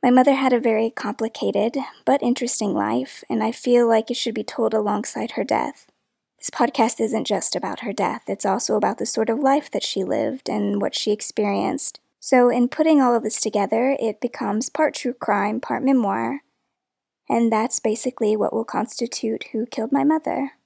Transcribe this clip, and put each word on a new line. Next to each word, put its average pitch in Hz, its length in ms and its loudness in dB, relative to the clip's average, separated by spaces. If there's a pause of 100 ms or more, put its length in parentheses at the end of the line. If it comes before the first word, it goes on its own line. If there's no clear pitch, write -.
My 254 80 2
mother 254 260 4
had 262 180 2
a 233 60 4
very 226 300 2
complicated 208 840 -4 (300)
but 269 180 2
interesting 240 500 -2
life, 233 560 -4
and 220 140 0
I 220 80 0
feel 240 380 2
like 220 200 2
it 240 60 -2
should 226 200 -4
be 214 100 -4
told 220 280 -2
alongside 208 580 -2
her 214 120 -4
death. - 480 -4 (460)
This - 140 -8
podcast 240 500 0
isn't 214 240 -2
just 190 300 -2
about 185 240 -6
her 233 120 -8
death, 190 360 -2
it's - 180 -4
also 208 300 0
about 202 240 0
the - 80 -2
sort 220 200 0
of 226 120 0
life 285 320 2
that - 120 -4
she - 200 -4
lived 185 460 -2
and 202 300 -2
what 202 140 -2
she - 180 -2
experienced. 208 880 -2 (200)
So 247 300 6
in 240 200 2
putting 311 320 4
all 240 140 4
of 240 80 0
this - 180 0
together, 202 580 0
it 214 220 -4
becomes 220 480 -2
part 302 240 0
true 240 200 -4
crime, 208 460 0
part 247 240 -4
memoir, 233 580 2 (840)
and 233 240 2
that's 220 280 0
basically 220 580 0
what 208 160 0
will 226 120 -2
constitute - 840 -4
Who 220 140 -2
Killed 277 260 -4
My 269 120 2
Mother. 285 480 0 (140)